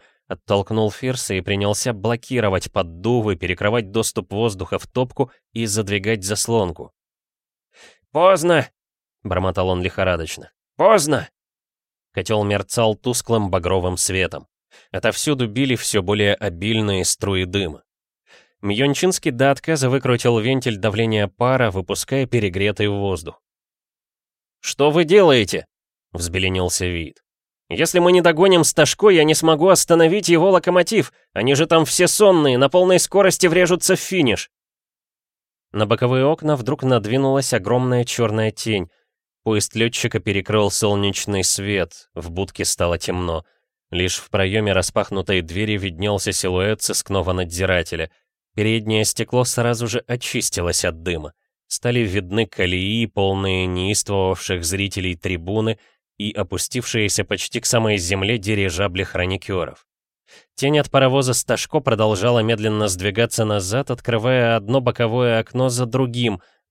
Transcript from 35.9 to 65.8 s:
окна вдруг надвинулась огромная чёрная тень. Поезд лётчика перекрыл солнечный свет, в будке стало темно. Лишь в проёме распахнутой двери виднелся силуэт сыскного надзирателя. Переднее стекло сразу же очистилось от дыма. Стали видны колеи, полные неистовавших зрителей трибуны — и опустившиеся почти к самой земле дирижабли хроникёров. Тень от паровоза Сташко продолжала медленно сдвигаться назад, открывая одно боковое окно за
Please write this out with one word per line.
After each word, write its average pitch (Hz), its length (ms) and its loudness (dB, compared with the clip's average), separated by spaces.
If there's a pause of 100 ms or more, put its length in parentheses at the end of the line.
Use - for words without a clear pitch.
окна 151 300 0
вдруг 127 280 -4
надвинулась 131 680 0
огромная 123 520 0
чёрная 110 460 0
тень. 101 380 -4 (560)
Поезд 107 300 -2
лётчика 113 440 -2
перекрыл 101 520 0
солнечный 101 720 0
свет, 98 720 -4
в 85 160 -10
будке 92 340 -6
стало 87 320 -2
темно. 87 480 -4 (460)
Лишь 90 260 -2
в - 140 -14
проёме 101 420 0
распахнутой 95 680 -2
двери 101 360 -4
виднелся 98 540 -4
силуэт 95 500 -2
сыскного 95 500 -2
надзирателя. 87 800 -2 (460)
Переднее 110 500 0
стекло 123 380 -2
сразу 120 440 -2
же 113 200 -4
очистилось 117 760 -4
от 82 200 -4
дыма. 80 300 -6 (340)
Стали 123 320 -4
видны 101 480 -2
колеи, 95 580 -2
полные 98 600 -2
неистовавших 92 1000 -2
зрителей 95 500 -4
трибуны — 95 600 -4 (400)
и 104 140 -6
опустившиеся 104 920 -4
почти - 360 -6
к - 80 -6
самой 110 300 2
земле 98 420 -2
дирижабли 95 640 -2
хроникёров. 92 840 -6 (680)
Тень 147 240 2
от 143 100 -2
паровоза 131 460 2
Сташко - 460 -2
продолжала 110 580 2
медленно 107 480 0
сдвигаться 101 580 -2
назад, 104 460 -2
открывая 117 640 0
одно 113 260 0
боковое 120 560 0
окно 127 320 -2
за 123 160 -2